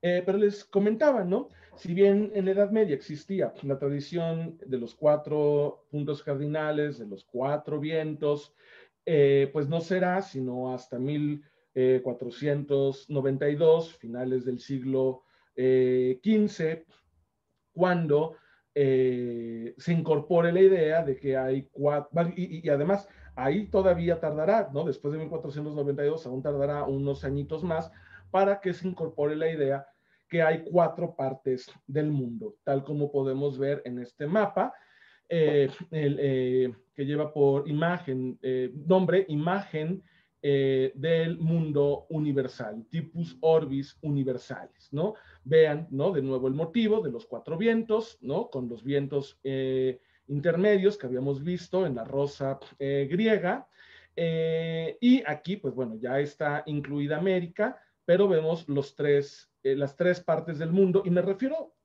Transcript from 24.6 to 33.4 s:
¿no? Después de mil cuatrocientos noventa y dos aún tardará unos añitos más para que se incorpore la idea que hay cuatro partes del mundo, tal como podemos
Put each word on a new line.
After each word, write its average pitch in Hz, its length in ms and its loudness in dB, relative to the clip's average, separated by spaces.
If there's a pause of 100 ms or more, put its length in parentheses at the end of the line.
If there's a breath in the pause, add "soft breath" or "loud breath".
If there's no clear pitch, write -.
¿no? 143 120 -4
Después 147 280 -4
de 156 80 -6
mil 156 80 -8
cuatrocientos 147 460 -8
noventa 143 300 -2
y 143 40 2
dos 160 180 -4
aún 131 160 -6
tardará 143 420 -2
unos 139 400 -4
añitos 143 380 -4
más 165 280 -4 (400 loud breath)
para 196 300 2
que 180 120 -4
se 175 160 -6
incorpore 156 480 -2
la 160 140 0
idea 139 360 -2 (400 soft breath)
que 170 140 0
hay 160 240 2
cuatro 165 500 2
partes 127 560 -4 (160)
del 151 240 -2
mundo, 117 540 -4
tal 139 200 0
como 143 280 -2
podemos 135 460 -2